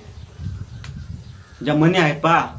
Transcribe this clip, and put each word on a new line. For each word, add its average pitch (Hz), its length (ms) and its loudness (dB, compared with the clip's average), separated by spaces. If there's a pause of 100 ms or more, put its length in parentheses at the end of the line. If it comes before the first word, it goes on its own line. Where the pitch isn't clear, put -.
(1600)
ज्या 143 100 2
म्हणी 165 240 6
आहेत 151 240 2
पहा, 160 260 4 (120)